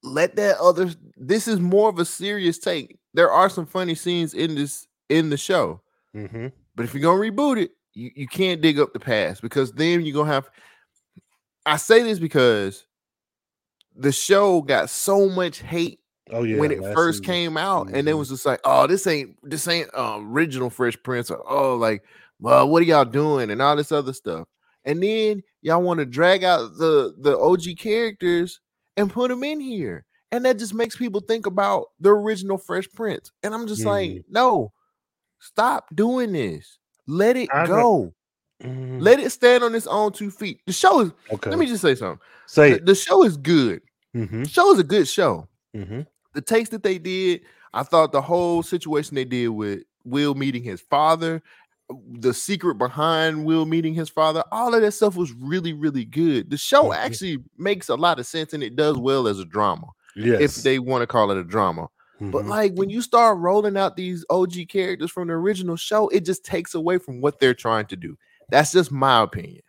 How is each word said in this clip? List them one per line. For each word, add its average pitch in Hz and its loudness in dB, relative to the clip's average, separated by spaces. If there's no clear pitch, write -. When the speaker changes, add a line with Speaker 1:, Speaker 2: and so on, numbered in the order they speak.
Speaker 1:
let 160 0
that 208 2
other, 175 4
this 180 -2
is 214 0
more 190 4
of 185 -4
a 170 0
serious 185 -4
take. 170 -6
There 170 6
are 185 4
some 170 -8
funny 180 -4
scenes 170 -4
in 160 -2
this, 143 -6
in 160 2
the 143 -2
show. 117 -2
Speaker 2:
Mm-hmm. 110 -12
Speaker 1:
But 117 -6
if 110 -10
you're 139 -6
gonna 175 4
reboot 226 0
it, 175 -4
you, 120 -14
you 143 -12
can't 175 -2
dig 151 4
up 147 0
the - -10
past, 101 -2
because 123 -4
then 165 0
you're 151 -6
gonna 151 0
have, 135 -2
I 151 2
say 226 4
this 220 -2
because 120 0
the 135 0
show 196 2
got 135 0
so 202 2
much 180 -4
hate 170 -6
Speaker 2:
Oh, 117 -4
yeah, 110 0
Speaker 1:
when 151 0
it 107 -4
Speaker 2:
last 98 -8
Speaker 1:
first 165 2
Speaker 2:
season. 98 -12
Speaker 1:
came 170 -4
out, 180 -2
and 98 -6
it 139 -2
Speaker 2:
Mm-hmm. 156 0
Speaker 1:
was 143 -6
just 131 -6
like, 131 0
"Oh, 135 4
this 190 0
ain't, 147 -4
this 151 -8
ain't, 170 -4
uh, 113 -4
original 127 -4
Fresh 120 -2
Prince," 123 -6
or, 65 -8
"Oh, 135 2
like, 113 -2
well, 131 6
what 165 6
are 175 4
y'all 151 6
doing?" 135 0
and 107 -4
all 143 4
this 147 -4
other 143 -2
stuff. 85 -10
And 156 -4
then 214 0
y'all 165 0
wanna 170 -2
drag 175 2
out 151 0
the, 147 2
the 135 2
O 165 4
G 175 -6
characters 190 -2
and 202 0
put 247 -2
'em 247 -6
in 302 -6
here. 185 -8
And 240 -4
that 254 2
just 214 -10
makes 226 -4
people 208 -4
think 214 -4
about 196 0
the 185 4
original 208 0
Fresh 180 -6
Prince. - -8
And 208 -6
I'm 233 -8
just 208 -6
like, 202 -2
Speaker 2:
Mm-hmm. - -16
Speaker 1:
"No, 214 2
stop - -2
doing 233 0
this. 101 -6
Let 202 2
it 254 -6
Speaker 2:
I 139 0
don't 180 2
Speaker 1:
go. 190 2
Speaker 2:
Mm. 127 -10
Speaker 1:
Let 233 8
it 269 -4
stand 247 4
on 226 0
its 226 -4
own 208 0
two 208 -10
feet." 190 -12
The 185 -6
show 370 6
is, 190 2
Speaker 2:
Okay. - -6
Speaker 1:
let - -2
me 330 2
just 233 -4
say 139 4
something. 92 -8
Speaker 2:
Say 147 6
Speaker 1:
The, 123 6
Speaker 2:
it. 165 -4
Speaker 1:
the 190 8
show 311 6
is 180 2
good. 135 2
Speaker 2:
Mm-hmm. 113 -6
Speaker 1:
The 147 -6
show 381 6
is 269 8
a 185 4
good 156 2
show. 117 0
Speaker 2:
Mm-hmm. 104 -10
Speaker 1:
The 147 -8
takes 226 0
that 220 -10
they 190 0
did, 180 -2
I 120 -4
thought 160 4
the 139 2
whole 170 0
situation 151 -4
they 131 -4
did 123 -2
with 104 -6
Will 143 -2
meeting 135 -4
his 104 -10
father, 160 0
the 120 -2
secret 175 -4
behind 156 0
Will 160 0
meeting 160 -2
his 160 -6
father, 156 0
all 233 -2
of 233 4
that 208 2
stuff 208 0
was 170 -6
really, 160 -6
really 147 -4
good. 143 -2
The 147 -6
show 277 4
Speaker 2:
Mm-hmm. 233 -2
Speaker 1:
actually 156 -6
makes 190 -4
a 123 -2
lot 160 0
of 120 -8
sense, 160 -8
and 147 -8
it 120 -10
does 151 0
well 131 0
as 101 -2
a 92 -10
drama. 95 -2
Speaker 2:
Yes. 110 0
Speaker 1:
If 113 -14
they 131 2
wanna 123 -2
call 104 2
it 98 0
a 92 -6
drama. 85 -2
But, 101 -6
Speaker 2:
Mm-hmm. - -8
Speaker 1:
like, 208 0
when 196 -4
you 226 -6
start 233 4
rolling 196 0
out 196 -2
these 180 -8
O 185 2
G 175 -8
characters 180 -4
from 175 -10
the 165 -4
original 180 -4
show, 214 0
it 180 0
just 175 -6
takes 175 -8
away 175 0
from 131 -10
what 147 0
they're 127 4
trying 113 -2
to 95 -12
do. - -14
That's 147 4
just 175 2
my 131 4
opinion. 90 -8